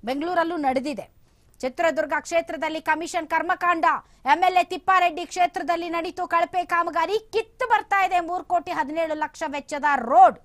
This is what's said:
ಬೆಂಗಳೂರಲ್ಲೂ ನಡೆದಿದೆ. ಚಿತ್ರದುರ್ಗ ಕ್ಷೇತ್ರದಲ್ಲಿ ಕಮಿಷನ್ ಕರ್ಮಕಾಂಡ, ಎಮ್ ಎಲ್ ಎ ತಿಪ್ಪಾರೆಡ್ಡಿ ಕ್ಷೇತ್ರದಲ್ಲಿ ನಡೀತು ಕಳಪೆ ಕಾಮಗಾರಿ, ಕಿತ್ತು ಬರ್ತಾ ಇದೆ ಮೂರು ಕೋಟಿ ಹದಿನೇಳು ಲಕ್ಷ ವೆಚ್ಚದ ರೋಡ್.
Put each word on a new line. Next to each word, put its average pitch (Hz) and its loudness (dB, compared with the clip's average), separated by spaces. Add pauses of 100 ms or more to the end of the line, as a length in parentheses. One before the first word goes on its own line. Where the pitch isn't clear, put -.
ಬೆಂಗಳೂರಲ್ಲೂ 330 -2
ನಡೆದಿದೆ. 262 -2 (500)
ಚಿತ್ರದುರ್ಗ 302 -2
ಕ್ಷೇತ್ರದಲ್ಲಿ 320 -4
ಕಮಿಷನ್ 320 -4
ಕರ್ಮಕಾಂಡ, 339 0 (400)
ಎಮ್ 302 4
ಎಲ್ 370 4
ಎ 359 4
ತಿಪ್ಪಾರೆಡ್ಡಿ 359 0
ಕ್ಷೇತ್ರದಲ್ಲಿ 349 -2
ನಡೀತು 339 -6
ಕಳಪೆ 339 0
ಕಾಮಗಾರಿ, 339 -2
ಕಿತ್ತು 453 -4
ಬರ್ತಾ 403 2
ಇದೆ 359 2
ಮೂರು 349 -6
ಕೋಟಿ 359 -2
ಹದಿನೇಳು 311 -4
ಲಕ್ಷ 302 -8
ವೆಚ್ಚದ 285 -8 (120)
ರೋಡ್. 262 6